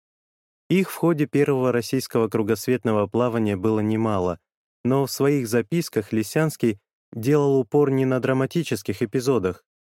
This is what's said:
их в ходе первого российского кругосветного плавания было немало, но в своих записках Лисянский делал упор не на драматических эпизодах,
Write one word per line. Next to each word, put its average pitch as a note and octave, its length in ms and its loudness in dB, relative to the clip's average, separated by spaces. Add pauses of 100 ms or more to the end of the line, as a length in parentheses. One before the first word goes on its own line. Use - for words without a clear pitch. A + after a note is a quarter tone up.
(680)
их F3+ 220 0
в - 60 -12
ходе D#3+ 280 0
первого C#3 480 0
российского A#2+ 560 -2
кругосветного A2 800 0
плавания A2+ 500 0
было G#2+ 240 0
немало, G#2 580 0 (460)
но C3+ 220 2
в B2+ 40 -6
своих C#3 380 0
записках A#2 640 -2
Лисянский A#2 680 0 (320)
делал C#3 480 2
упор C#3 320 2
не C3+ 140 2
на C3 160 0
драматических C3 800 -2
эпизодах, A#2+ 640 -2 (340)